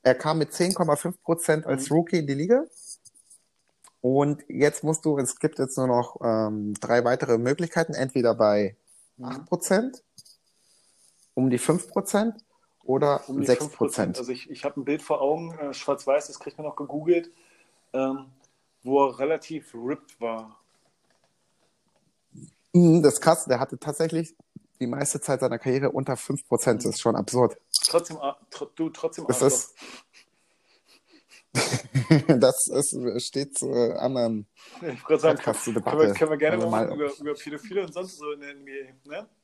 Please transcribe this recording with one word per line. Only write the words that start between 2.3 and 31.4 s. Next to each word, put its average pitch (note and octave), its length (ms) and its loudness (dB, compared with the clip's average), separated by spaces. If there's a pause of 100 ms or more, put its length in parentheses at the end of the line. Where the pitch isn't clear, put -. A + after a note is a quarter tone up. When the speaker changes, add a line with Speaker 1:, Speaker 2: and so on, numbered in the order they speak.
Speaker 1:
Liga. G#3+ 300 2 (1400)
Und C#3+ 480 2
jetzt C#3+ 360 0
musst D#3 200 -2
du, D3+ 140 2
es C3 200 -4
gibt - 200 -2
jetzt C3+ 200 -2
nur C3 80 0
noch, A#2+ 360 0
ähm, G#2+ 580 -2
drei A#2+ 240 2
weitere B2+ 340 2
Möglichkeiten, D#3+ 560 0
entweder A#2+ 400 2
bei G#2 420 4 (400)
Speaker 2:
Mhm. B2+ 100 -16
Speaker 1:
acht C3+ 200 -12
Prozent, G3+ 560 -2 (1300)
um C3 160 2
die B2 80 0
fünf E3 300 0
Prozent G#3+ 540 -2 (420)
oder C#3 440 0
Speaker 2:
Um C3+ 120 -4
die C#3 60 0
Speaker 1:
sechs B2 120 4
Prozent. D3 120 -6
Speaker 2:
fünf - 60 -20
Prozent. C3+ 420 -2
Also B2+ 140 -8
ich, - 180 -12
ich - 140 -14
hab C#3+ 120 -4
ein C3+ 80 -8
Bild D3+ 180 -2
vor D3 180 -2
Augen, D#3+ 380 -2
äh, C#3+ 160 -8
schwarz-weiß, C#3+ 540 -2
das - 100 -16
kriegt - 200 -14
man D3+ 80 -10
noch C#3+ 100 -10
gegoogelt, D#3+ 540 0 (600)
ähm, C3+ 340 -4 (560)
wo C#3 240 2
er B2+ 120 -6
relativ D3+ 560 -6
ripped B2 460 -10
war. A2+ 380 -8 (2250)
Speaker 1:
Mhm, E3+ 300 8
das D3 120 6
ist - 60 -4
krass, D#3+ 260 4
der B2 140 0
hatte C3 180 -6
tatsächlich D#3+ 580 -4 (440)
die B2 80 -4
meiste C#3 320 -4
Zeit C3+ 200 -2
seiner A#2 180 -2
Karriere C3+ 340 0
unter C3+ 240 -2
fünf - 320 -6
Prozent. - 360 2
Das - 120 -2
ist - 40 -8
schon A2+ 140 2
absurd. B2 420 0 (280)
Speaker 2:
Trotzdem E3 340 0
a-, C#3+ 180 -6 (140)
tr-, - 240 -12
du, D#3+ 160 -4
trotzdem D#3 380 -8
Speaker 1:
Das C#3+ 140 0
Speaker 2:
Arschloch. C#3 180 4
Speaker 1:
ist, - 140 -14 (1800)